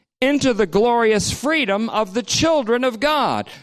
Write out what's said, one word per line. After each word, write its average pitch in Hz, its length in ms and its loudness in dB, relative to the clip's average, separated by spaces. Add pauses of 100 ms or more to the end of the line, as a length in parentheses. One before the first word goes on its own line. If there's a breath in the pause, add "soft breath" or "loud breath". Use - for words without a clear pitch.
(200 soft breath)
into 269 320 2
the 208 140 0
glorious 220 640 2
freedom 226 580 -2
of 202 240 -4
the 233 100 -4
children 254 600 0
of 247 160 -2
God. 220 500 0 (140 loud breath)